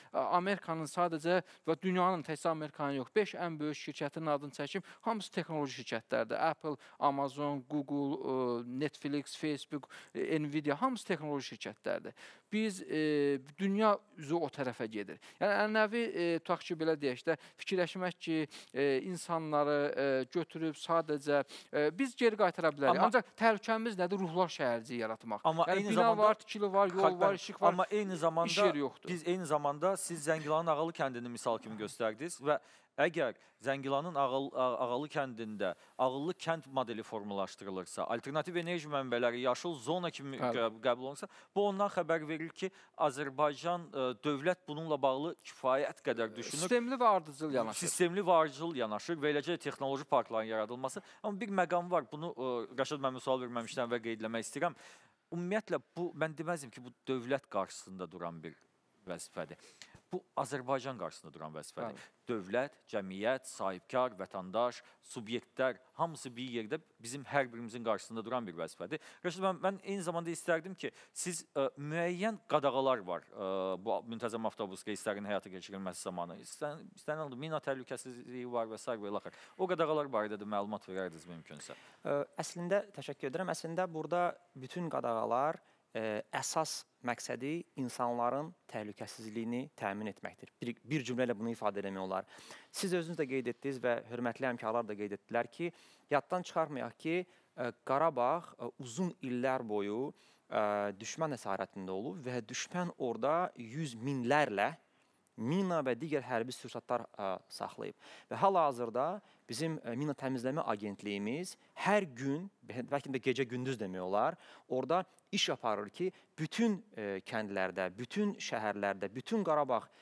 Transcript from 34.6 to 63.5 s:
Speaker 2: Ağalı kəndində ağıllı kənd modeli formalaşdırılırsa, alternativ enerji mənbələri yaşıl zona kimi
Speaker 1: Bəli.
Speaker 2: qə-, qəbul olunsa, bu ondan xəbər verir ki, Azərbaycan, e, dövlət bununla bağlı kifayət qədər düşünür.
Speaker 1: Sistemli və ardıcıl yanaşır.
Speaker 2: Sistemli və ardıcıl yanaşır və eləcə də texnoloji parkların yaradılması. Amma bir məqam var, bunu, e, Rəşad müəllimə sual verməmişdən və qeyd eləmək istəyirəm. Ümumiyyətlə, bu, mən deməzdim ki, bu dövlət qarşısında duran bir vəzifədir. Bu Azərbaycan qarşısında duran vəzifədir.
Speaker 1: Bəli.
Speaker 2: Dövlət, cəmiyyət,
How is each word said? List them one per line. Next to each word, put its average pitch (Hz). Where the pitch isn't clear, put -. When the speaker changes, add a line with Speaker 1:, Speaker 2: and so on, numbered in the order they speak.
Speaker 2:
Ağalı 123
kəndində 107
ağıllı 139
kənd 165
modeli 123
formalaşdırılırsa, 98
alternativ 147
enerji 165
mənbələri 123
yaşıl 131
zona 165
kimi 139
Speaker 1:
Bəli. 123
Speaker 2:
qə-, 113
qəbul 127
olunsa, 147
bu 202
ondan 202
xəbər 160
verir 160
ki, 190
Azərbaycan, 147
e, 131
dövlət 147
bununla 151
bağlı 139
kifayət -
qədər 113
düşünür. 131
Speaker 1:
Sistemli 240
və 233
ardıcıl 151
yanaşır. 113
Speaker 2:
Sistemli 175
və 175
ardıcıl 156
yanaşır 113
və 147
eləcə 147
də 156
texnoloji 139
parkların 113
yaradılması. 117
Amma 202
bir 202
məqam 175
var, 160
bunu, 156
e, 127
Rəşad 139
müəllimə 131
sual 131
verməmişdən 120
və 120
qeyd 113
eləmək 113
istəyirəm. 151
Ümumiyyətlə, 175
bu, 175
mən 156
deməzdim 156
ki, 127
bu 123
dövlət 131
qarşısında 95
duran 85
bir 78
vəzifədir. 80
Bu -
Azərbaycan 131
qarşısında 80
duran 80
vəzifədir. 78
Speaker 1:
Bəli. -
Speaker 2:
Dövlət, 113
cəmiyyət, 104